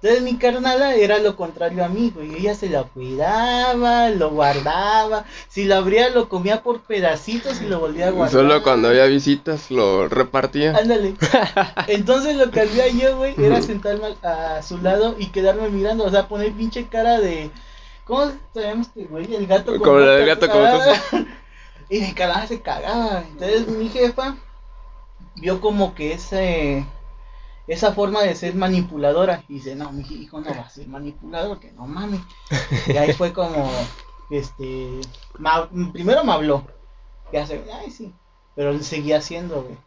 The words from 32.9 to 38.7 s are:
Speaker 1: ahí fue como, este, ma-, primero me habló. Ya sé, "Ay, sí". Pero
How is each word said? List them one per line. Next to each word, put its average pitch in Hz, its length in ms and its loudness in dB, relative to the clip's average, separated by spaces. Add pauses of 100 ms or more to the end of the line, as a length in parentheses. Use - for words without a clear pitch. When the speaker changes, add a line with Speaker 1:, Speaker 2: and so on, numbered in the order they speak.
Speaker 1:
ahí 147 180 2
fue 175 200 -2
como, 165 340 -4 (600)
este, 131 720 -8 (380)
ma-, 160 280 0 (240)
primero 226 320 2
me 247 80 2
habló. 147 300 0 (720)
Ya 147 140 -4
sé, 151 160 -12 (100)
"Ay, - 160 -14
sí". 202 240 -18 (420)
Pero 143 140 -4